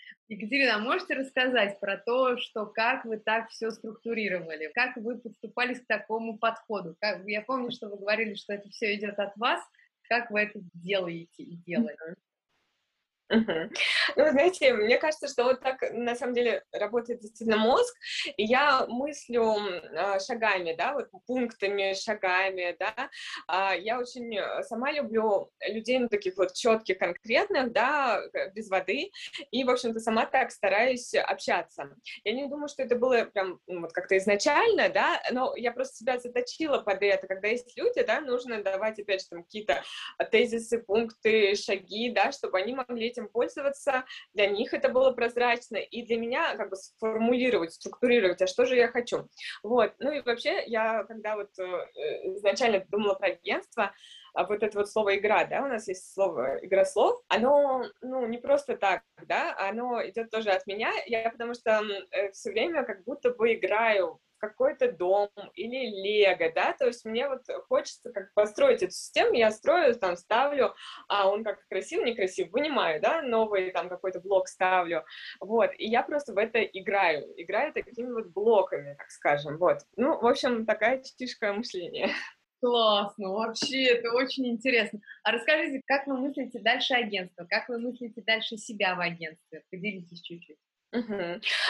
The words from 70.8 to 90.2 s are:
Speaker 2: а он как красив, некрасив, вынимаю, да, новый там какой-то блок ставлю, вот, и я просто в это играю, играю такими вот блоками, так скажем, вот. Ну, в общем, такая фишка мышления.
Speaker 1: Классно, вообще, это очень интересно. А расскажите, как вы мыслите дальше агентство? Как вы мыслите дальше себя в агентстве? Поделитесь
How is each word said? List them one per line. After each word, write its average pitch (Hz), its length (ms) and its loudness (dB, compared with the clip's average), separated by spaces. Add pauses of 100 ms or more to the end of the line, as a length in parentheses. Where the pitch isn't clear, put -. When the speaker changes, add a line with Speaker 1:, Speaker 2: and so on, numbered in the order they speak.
Speaker 2:
а 196 220 2
он 208 160 0
как 202 240 -6
красив, 214 340 -4
некрасив, 196 480 -2
вынимаю, 208 500 0
да, 294 200 2
новый 214 500 2
там 175 160 -2
какой-то 185 320 -6
блок 185 300 2
ставлю, 180 560 0 (340)
вот, 202 380 2
и 202 100 -6
я 233 160 2
просто - 300 -6
в 180 40 -6
это 226 240 2
играю, 190 640 0 (180)
играю 254 300 -2
такими 247 400 -8
вот 220 220 -6
блоками, 185 640 2
так - 140 -18
скажем, 147 480 -2
вот. 165 180 4 (180)
Ну, 277 240 0
в 226 80 2
общем, 247 380 0
такая 226 360 2 (160)
фишка 240 360 -4
мышления. 180 560 -4 (520)
Speaker 1:
Классно, 214 720 2
вообще, 226 540 -2
это 233 280 2
очень 262 340 0
интересно. 233 520 0 (240)
А - 80 2
расскажите, 311 540 0
как 277 220 0
вы 269 100 -2
мыслите 262 420 -6
дальше 247 360 0
агентство? 196 540 -4
Как 220 200 -2
вы 240 100 -4
мыслите 240 420 -8
дальше 220 360 -2
себя 202 380 -2
в 175 60 -4
агентстве? 165 720 -8
Поделитесь 180 500 -10